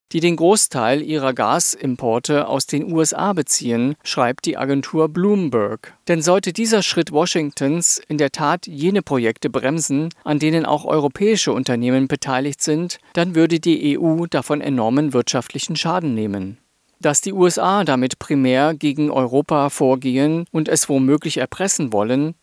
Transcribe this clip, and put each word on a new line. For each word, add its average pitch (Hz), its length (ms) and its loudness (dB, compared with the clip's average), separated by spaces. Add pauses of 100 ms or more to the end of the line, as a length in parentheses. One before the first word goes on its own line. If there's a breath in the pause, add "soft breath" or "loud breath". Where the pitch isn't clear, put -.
(100)
die 170 80 -4
den 170 160 2
Großteil 151 640 2
ihrer 143 320 -2
Gasimporte 127 1160 -2
aus 131 180 -2
den 147 260 -4
U 160 80 2
S 151 140 0
A 196 200 -2
beziehen, 127 680 -2
schreibt 127 440 -2
die 160 100 -4
Agentur 139 520 0
Bloomberg. 175 840 0 (140)
Denn 170 140 2
sollte 180 300 2
dieser 220 300 0
Schritt - 300 -2
Washingtons 156 960 0
in 151 100 -2
der 143 140 2
Tat 160 340 -2
jene 170 360 0
Projekte 123 460 0
bremsen, 143 600 -2 (160 loud breath)
an 151 160 0
denen 156 260 0
auch 143 180 0
europäische 156 680 0
Unternehmen 127 560 0
beteiligt 139 520 -4
sind, 160 380 -4 (140)
dann 175 240 -2
würde 165 240 4
die 151 320 2
E 143 40 0
U 165 300 0
davon 147 340 -2
enormen 131 520 0
wirtschaftlichen 131 640 -2
Schaden 165 380 -2
nehmen. 101 440 -4 (420)
Dass 147 200 2
die 196 120 -6
U 185 140 4
S 175 140 2
A 190 240 2
damit 131 340 0
primär 139 560 2
gegen 147 380 0
Europa 139 580 2
vorgehen 139 800 0
und 156 180 -2
es - 200 0
womöglich 143 480 2
erpressen 143 560 -2
wollen, 127 500 0